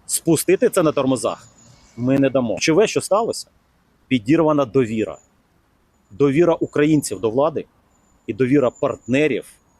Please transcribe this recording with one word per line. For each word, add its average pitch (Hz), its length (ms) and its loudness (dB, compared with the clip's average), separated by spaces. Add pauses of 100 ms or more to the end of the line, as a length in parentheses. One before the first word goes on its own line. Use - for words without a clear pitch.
Спустити - 600 0
це 185 140 0
на 151 100 2
тормозах 123 560 -2 (480)
ми 131 220 0
не 135 120 2
дамо. 123 240 -2
Ключове, 160 320 2
що 143 140 -2
сталося, - 480 -4 (600)
підірвана 143 560 2
довіра. 110 540 -2 (920)
Довіра 143 440 2
українців 151 680 0
до 113 100 -2
влади 135 340 -2 (640)
і 117 60 -8
довіра 123 380 0
партнерів. 123 720 -4 (360)